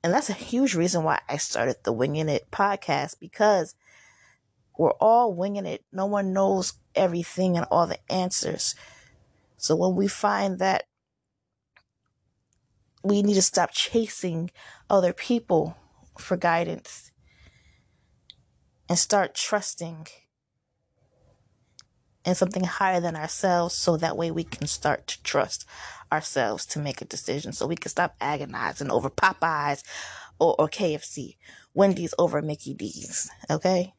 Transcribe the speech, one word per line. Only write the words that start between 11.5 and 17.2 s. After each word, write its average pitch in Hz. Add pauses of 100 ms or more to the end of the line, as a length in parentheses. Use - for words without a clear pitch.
we 202
need 208
to 190
stop -
chasing 175 (400)
other 180
people 165 (420)
for -
guidance 170 (1800)